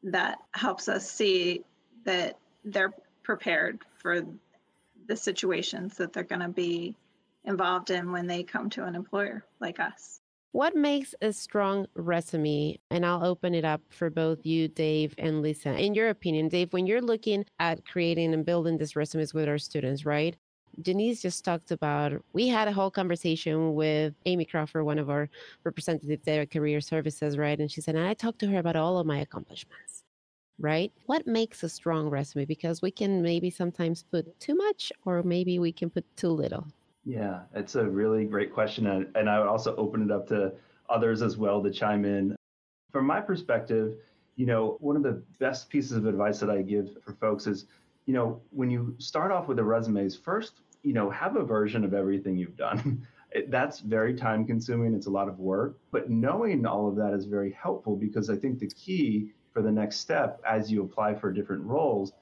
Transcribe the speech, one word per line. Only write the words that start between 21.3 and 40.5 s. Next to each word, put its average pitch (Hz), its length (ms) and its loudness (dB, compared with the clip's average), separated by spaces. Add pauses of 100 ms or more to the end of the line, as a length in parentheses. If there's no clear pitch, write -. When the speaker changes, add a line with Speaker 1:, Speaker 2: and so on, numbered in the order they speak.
Speaker 2:
talked 170 260 -2
about, 147 400 0 (220)
we 226 160 4
had 220 180 2
a 208 60 0
whole 196 180 2
conversation 165 840 0
with 151 420 2 (100)
Amy 180 180 2
Crawford, 156 400 -2
one 151 160 0
of 143 100 -4
our 147 200 0 (340)
representatives 151 640 -2
there 151 160 2
at 143 100 -4
Career 151 300 2
Services, 147 560 -2
right? 147 200 0
And 151 140 -2
she - 80 -8
said, 156 160 -2
and 160 100 2
I 208 100 0
talked 226 240 -4
to 208 80 0
her 196 120 4
about 165 160 0
all 165 220 2
of 165 100 2
my 143 120 0
accomplishments, - 840 -12 (560)
right? 160 340 0 (140)
What 302 180 0
makes 226 380 0
a 165 60 -2
strong 160 400 -2
resume? 139 360 -2
Because 160 360 -2
we 185 100 0
can 196 320 0
maybe 170 260 2
sometimes 170 540 -2
put 165 360 -4
too - 160 -2
much 392 380 0 (100)
or 175 200 0
maybe 180 340 2
we 170 140 2
can 170 180 -4
put 170 160 -4 (100)
too - 140 0
little. 151 380 0 (380)
Speaker 3:
Yeah, 104 360 -4 (120)
it's 101 220 -6
a 120 80 4
really 107 420 2
great 104 280 0
question. 110 340 0
And, 95 280 0
and 107 140 4
I 104 100 4
would 104 80 4
also 110 280 0
open 110 280 0
it 104 80 2
up 101 160 0
to 101 260 0 (360)